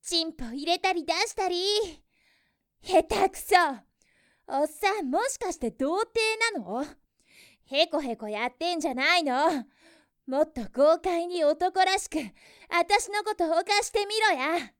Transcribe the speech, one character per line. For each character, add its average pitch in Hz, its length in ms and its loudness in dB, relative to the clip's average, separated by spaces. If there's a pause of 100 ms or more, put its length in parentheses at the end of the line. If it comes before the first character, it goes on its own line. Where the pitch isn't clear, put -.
チ 330 200 -2
ン 320 100 -8
ポ 262 120 -10
入 262 200 -10
れ 339 120 2
た 381 160 0
り 339 100 -2
出 320 100 -2
し 403 220 -2
た 370 140 -2
り。 359 60 -2 (1300)
下 330 200 4
手 370 260 2
く - 80 -8
そ。 - 180 0 (920)
お 277 180 -2
っ - 20 -6
さ 392 340 -2
ん、 269 80 -4
も 339 200 0
し - 100 -10
か 381 120 -4
し - 80 -8
て 233 120 -4
童 320 300 -2
貞 453 120 -6 (460)
な 208 40 -10
の？ 233 220 -6 (800)
へ 302 220 2
こ 311 140 -2
へ 240 140 -4
こ 220 140 -12
や 214 180 -4
っ 262 100 -8
て 349 180 -2
ん 320 40 -6
じ 302 80 -4
ゃ 269 60 -2
な 294 240 2
い 339 60 2
の？ 277 420 0 (640)
も 269 160 0
っ 311 100 -4
と 247 80 -8 (100)
豪 311 280 4
快 339 260 -2
に 349 180 -2
男 359 400 2
ら 381 140 2
し - 100 -4
く、 311 120 -4 (500)
あ 339 160 2
た 403 140 4
し - 120 -4
の 415 120 -2
こ 415 100 -2
と 349 120 0
犯 349 360 2
し - 100 -6
て 415 140 0
み 403 140 -8
ろ 403 180 2
や。 311 420 -4